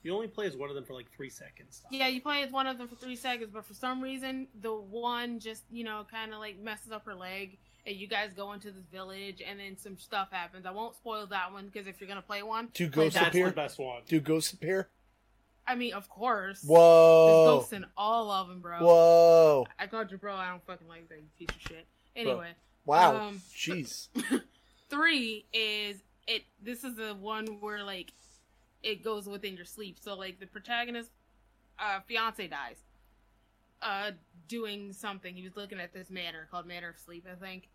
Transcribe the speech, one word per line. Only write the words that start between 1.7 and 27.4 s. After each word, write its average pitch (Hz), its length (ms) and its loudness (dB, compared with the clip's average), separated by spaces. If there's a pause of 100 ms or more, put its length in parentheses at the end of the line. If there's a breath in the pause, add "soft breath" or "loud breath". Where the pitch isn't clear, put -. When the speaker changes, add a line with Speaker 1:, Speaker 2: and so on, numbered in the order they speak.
Speaker 1:
though. 262 160 -12
Speaker 2:
Yeah, 269 100 0
you 254 140 -4
play 285 220 -4
as 254 80 -10
one 269 160 -4
of 262 100 -8
them 247 100 -14
for 240 80 -20
three 254 200 -14
seconds, 233 360 -8
but 208 140 -16
for 208 80 -20
some 254 260 -8
reason, 262 480 -10 (140)
the 220 140 -8
one 233 640 -8
just, 220 320 -16
you 233 120 -12
know, 214 280 -10
kinda, 220 260 -12
like, 214 220 -16
messes 214 320 -14
up 214 140 -14
her 208 100 -14
leg, 190 420 -12 (300)
and 208 80 -10
you 190 120 -14
guys 208 280 -4
go 202 180 -12
into 202 180 -16
this 190 200 -20
village, 190 540 -14
and 202 140 -14
then 196 160 -14
some 196 220 -18
stuff 196 340 -6
happens. 180 360 -12
I 185 40 -10
won't 226 240 -12
spoil 214 320 -10
that 185 240 -6
one, 196 200 -18
'cause 202 160 -14
if 185 120 -18
you're 190 80 -16
gonna 196 140 -12
play 202 220 -10
one, 226 320 -6
Speaker 3:
Do 175 160 -4
Speaker 2:
play 156 140 2
Speaker 3:
ghosts 156 100 -2
Speaker 2:
that 165 100 2
Speaker 1:
That's 170 100 0
Speaker 3:
appear? 180 120 4
Speaker 1:
the 185 80 -2
best 143 240 -8
one. 127 280 -10
Speaker 3:
Do 160 120 2
ghosts 156 340 -2
appear? 185 360 -4 (760)
Speaker 2:
I 254 100 -4
mean, 240 180 -6
of 196 160 -12
course. 196 560 -6
Speaker 3:
Whoa. 160 800 12
Speaker 2:
There's 151 140 8
ghosts 120 120 -6
in 190 140 -10 (100)
all 214 340 -2
of 190 200 -4
'em, 180 100 -16
bro. 170 200 -14
Speaker 3:
Whoa. 165 840 10 (140)
Speaker 2:
I 196 80 -6
called 214 240 -8
you 196 60 -16
bro, 202 180 -10
I 185 140 -8
don't 180 160 -12
fucking 170 240 -18
like 165 180 -20
that, 160 120 -20
you 156 80 -20 (120)
piece 165 160 -12
of - 60 -20
shit. 165 260 -16 (280)
Speaker 3:
Bro. 240 60 -10
Speaker 2:
Anyway. 170 300 -6 (320)
Speaker 3:
Wow. 156 320 6 (140)
Speaker 2:
Um, 95 120 -14 (140)
Speaker 3:
Jeez. 160 580 -8
Speaker 2:
<laughs> - 300 -4 (460)
three 277 640 -2
is, 208 500 -6 (240)
it. 220 160 -6 (180)
This 240 220 -12
is 247 120 -10
the 214 200 -10
one 214 460 -10